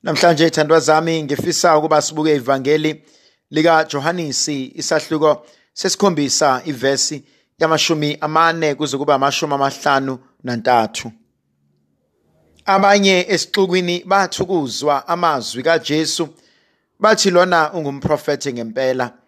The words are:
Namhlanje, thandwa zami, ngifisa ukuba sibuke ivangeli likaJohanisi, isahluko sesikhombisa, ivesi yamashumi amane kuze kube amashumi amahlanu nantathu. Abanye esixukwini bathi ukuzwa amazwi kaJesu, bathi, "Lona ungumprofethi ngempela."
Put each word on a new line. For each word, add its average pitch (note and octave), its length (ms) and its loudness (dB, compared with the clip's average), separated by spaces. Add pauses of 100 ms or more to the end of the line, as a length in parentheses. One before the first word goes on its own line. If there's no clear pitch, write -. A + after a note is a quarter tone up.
Namhlanje, E3 480 2
thandwa D#3+ 300 2
zami, D#3+ 420 0
ngifisa D#3 560 0
ukuba D3+ 240 4
sibuke D#3 340 0
ivangeli C#3 680 -2 (460)
likaJohanisi, D#3 1200 -2
isahluko D3+ 720 0 (280)
sesikhombisa, D3 880 0
ivesi C#3 600 -2 (340)
yamashumi D3+ 640 0
amane D#3+ 540 0
kuze C#3 240 -6
kube D3 140 0
amashumi C#3 420 0
amahlanu C3+ 640 -2 (260)
nantathu. A#2 680 -2 (1500)
Abanye G3 640 4
esixukwini F3+ 760 -2
bathi F#3+ 380 0
ukuzwa C#3+ 680 -2
amazwi D#3 540 -2
kaJesu, D#3+ 680 -2 (720)
bathi, G3+ 300 2
"Lona F3 420 2
ungumprofethi C#3+ 800 -4
ngempela." B2 600 -4 (160)